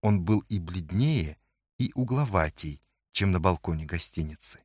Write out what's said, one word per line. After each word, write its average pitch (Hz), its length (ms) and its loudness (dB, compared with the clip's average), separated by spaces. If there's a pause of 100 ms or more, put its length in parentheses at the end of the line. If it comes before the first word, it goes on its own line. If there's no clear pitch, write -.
он 101 240 4
был 107 240 4
и 104 100 -2
бледнее, 87 760 0 (420)
и - 160 -2
угловатей, 101 840 -2 (320)
чем 98 200 2
на 90 80 4
балконе 80 460 0
гостиницы. - 800 -8